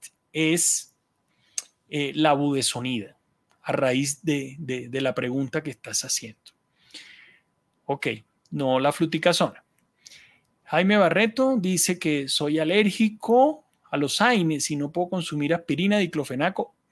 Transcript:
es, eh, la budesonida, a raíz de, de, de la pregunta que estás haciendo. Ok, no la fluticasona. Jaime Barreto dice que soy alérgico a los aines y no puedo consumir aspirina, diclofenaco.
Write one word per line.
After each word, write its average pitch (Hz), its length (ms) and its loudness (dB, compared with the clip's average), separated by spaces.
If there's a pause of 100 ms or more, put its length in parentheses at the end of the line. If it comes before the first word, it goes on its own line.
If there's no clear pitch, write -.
(320)
es, 160 600 0 (960)
eh, 143 260 -4
la 151 200 4
budesonida, 127 840 -2 (460)
a - 100 -6
raíz 139 520 0
de, 139 360 -2
de, 127 280 -8
de 131 120 -4
la 131 120 -2
pregunta 131 480 -4
que 151 100 -10
estás - 340 -8
haciendo. - 480 -8 (1300)
Ok, 139 200 -4 (440)
no 131 280 0
la 139 140 2
fluticasona. 165 720 0 (1000)
Jaime 190 340 4
Barreto 220 580 2
dice 180 420 0
que 143 300 -2
soy 151 320 0
alérgico 220 1040 2 (260)
a 147 60 -4
los 143 240 0
aines 175 500 2
y 147 60 -4
no 143 160 -4
puedo 180 160 -2
consumir 160 440 -2
aspirina, 175 460 0
diclofenaco. 156 800 -2 (160)